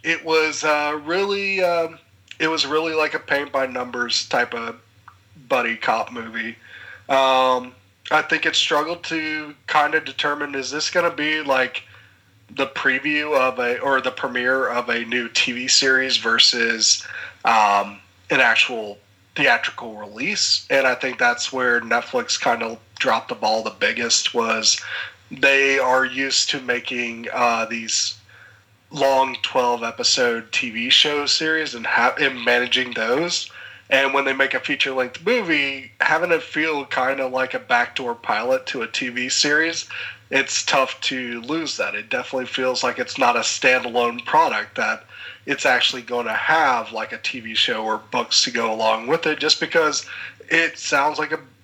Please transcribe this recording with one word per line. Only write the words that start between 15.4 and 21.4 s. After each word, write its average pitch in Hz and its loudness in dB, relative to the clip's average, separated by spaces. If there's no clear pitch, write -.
V 123 -6
series 131 4
versus, 117 2
um, 101 4
an 139 2
actual 110 2
theatrical 120 0
release? 107 -4
And 135 4
I 123 2
think 123 -6
that's 120 0